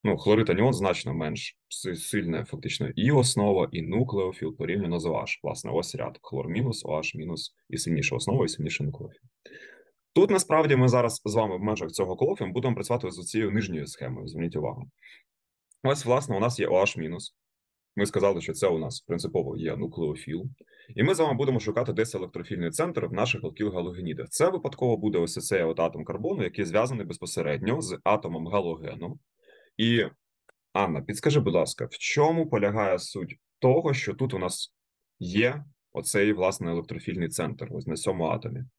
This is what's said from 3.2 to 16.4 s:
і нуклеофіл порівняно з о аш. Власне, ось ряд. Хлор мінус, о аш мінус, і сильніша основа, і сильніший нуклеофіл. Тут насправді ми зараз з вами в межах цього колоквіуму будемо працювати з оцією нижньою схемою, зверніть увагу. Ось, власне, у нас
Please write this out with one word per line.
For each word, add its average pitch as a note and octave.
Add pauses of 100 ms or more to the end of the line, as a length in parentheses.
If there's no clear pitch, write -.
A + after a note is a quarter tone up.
і E2
нуклеофіл F#2
порівняно F2
з D#2
о E2
аш. -
Власне, -
ось E2
ряд. -
Хлор -
мінус, A2
о D#2
аш -
мінус, D#2 (140)
і B2+
сильніша D#2
основа, F#2+
і -
сильніший -
нуклеофіл. - (920)
Тут G3
насправді D#3+
ми B2+
зараз A#2+
з G#2+
вами G#2+
в F#2
межах G2
цього F#2
колоквіуму G2+
будемо B2
працювати G2+
з E2
оцією G#2
нижньою F#2
схемою, C2
зверніть E2
увагу. D2+ (920)
Ось, C3+
власне, B2
у -
нас A#2+